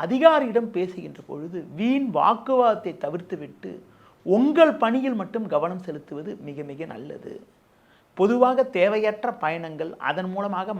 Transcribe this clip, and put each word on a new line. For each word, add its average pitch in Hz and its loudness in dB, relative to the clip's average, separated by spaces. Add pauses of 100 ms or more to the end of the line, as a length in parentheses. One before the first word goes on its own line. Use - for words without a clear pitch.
அதிகாரியிடம் 254 4
பேசுகின்ற 180 -6
பொழுது 165 -10 (200)
வீண் 254 2
வாக்குவாதத்தை 226 2 (120)
தவிர்த்துவிட்டு 147 -8 (680)
உங்கள் 294 6 (100)
பணியில் 247 0
மட்டும் 214 -6
கவனம் 175 -2
செலுத்துவது 151 -12 (180)
மிக 143 -10
மிக 143 -12
நல்லது. 139 -14 (840)
பொதுவாக 247 4 (120)
தேவையற்ற 214 2 (160)
பயணங்கள், 160 -6 (160)
அதன் 185 -4
மூலமாக 196 -6